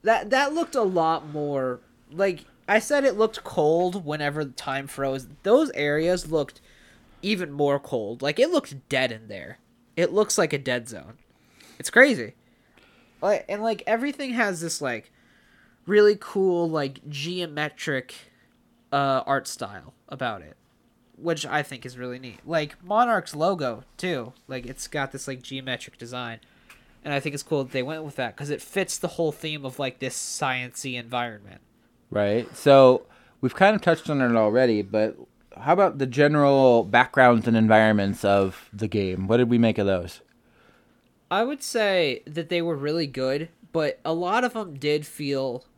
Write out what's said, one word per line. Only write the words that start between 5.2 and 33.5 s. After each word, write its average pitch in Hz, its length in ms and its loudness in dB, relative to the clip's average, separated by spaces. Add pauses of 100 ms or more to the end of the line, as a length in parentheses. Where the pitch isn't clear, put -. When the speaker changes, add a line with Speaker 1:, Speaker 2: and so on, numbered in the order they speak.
Speaker 1:
Those 262 280 4
areas 156 600 -2
looked 156 300 -4 (640)
even 185 280 -4
more 143 300 0
cold. 117 400 -8
Like, 147 180 -4
it 285 120 4
looked 151 400 -4
dead 131 200 0
in 110 180 -16
there. 95 300 -16 (380)
It 165 160 0
looks 208 240 2
like 170 160 0
a 147 60 -4
dead 123 320 -6
zone. 101 240 -16 (640)
It's - 120 -10
crazy. 226 440 4 (880)
Like, 196 260 0
and, 208 140 -6
like, 226 240 -2
everything 254 480 -4
has 202 260 -2
this, 165 220 -6
like, 120 280 -6 (760)
really 208 340 4
cool, 180 480 0
like, 143 400 -4
geometric, 151 1040 -6 (800)
uh, 139 340 0
art 139 220 -2
style 98 460 -14 (160)
about 117 320 -8
it, 76 140 -20 (600)
which 151 300 -6
I 143 160 -4
think 135 240 -12
is 123 100 -16
really 123 220 -10
neat. 127 260 -18
Like, 151 400 -4
Monarch's 214 500 0
logo, 147 500 -2 (120)
too. 135 380 -6 (140)
Like, 127 180 -10
it's - 200 -14
got 139 260 -6
this, 135 140 -12
like, 131 160 -10
geometric 131 540 -10
design. 120 440 -12 (640)
And 147 80 -6
I 139 80 -2
think 143 140 -6
it's 143 80 -8
cool 139 220 -2
that 127 80 -14
they 131 100 -2
went 156 200 -8
with 147 140 -12
that, 120 180 -6
'cause 147 140 -10
it 147 140 -6
fits - 340 -6
the 175 120 -6
whole 160 240 -2
theme 151 340 -10
of, 127 120 -12
like, 131 200 -6
this 131 180 -8
science-y 127 760 -6
environment. 117 680 -8 (500)
Speaker 2:
Right. 104 460 0
So, 135 460 8 (400)
we've 127 120 -2